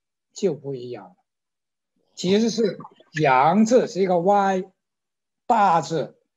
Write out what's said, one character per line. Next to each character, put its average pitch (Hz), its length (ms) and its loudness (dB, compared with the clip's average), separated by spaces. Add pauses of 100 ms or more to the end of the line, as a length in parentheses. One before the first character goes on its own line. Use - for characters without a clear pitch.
(320)
就 180 220 -4
不 135 220 -12
一 123 140 -14
样 104 140 -14
了。 90 120 -20 (960)
其 190 260 0
实 226 80 0
是 214 300 -4 (420)
羊 151 460 4
字 226 200 4
是 170 140 -6
一 196 60 0
个 180 120 0
Y， 190 540 0 (760)
大 196 360 2
字 151 360 -8 (180)